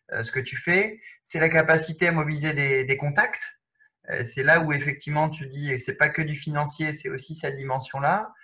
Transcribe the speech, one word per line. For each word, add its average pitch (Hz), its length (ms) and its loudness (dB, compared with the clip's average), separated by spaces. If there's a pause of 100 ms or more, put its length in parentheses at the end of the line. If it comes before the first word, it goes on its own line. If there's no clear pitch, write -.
(120)
euh, 104 100 -4
ce 113 100 -6
que 131 80 -2
tu - 160 -8
fais. 196 420 0 (260)
C'est - 160 -4
la 160 100 6
capacité 160 580 4
à 170 40 2
mobiliser 156 420 0
des, 139 300 2
des 135 120 0
contacts. 147 460 0 (680)
Euh, - 160 -4
c'est 131 180 -6
là 156 180 6
où, 151 120 0
effectivement, 147 560 0
tu 156 180 -8
dis, 143 240 -6
et 131 60 0
c'est 127 200 -6
pas 151 120 4
que 156 140 -2
du 151 140 -4
financier, 151 580 -4
c'est 135 160 -8
aussi 135 240 -10
cette 139 220 -6
dimension-là. 135 760 -2 (120)